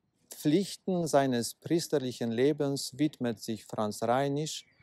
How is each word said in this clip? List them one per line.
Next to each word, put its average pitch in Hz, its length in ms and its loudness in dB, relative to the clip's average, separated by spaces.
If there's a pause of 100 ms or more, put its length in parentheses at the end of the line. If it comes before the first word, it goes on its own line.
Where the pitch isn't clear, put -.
(300)
Pflichten 175 760 0
seines 131 480 2
priesterlichen 131 760 -2
Lebens 139 680 0
widmet 127 420 -2
sich 110 240 -8
Franz 107 380 -4
Reinisch 139 640 0 (160)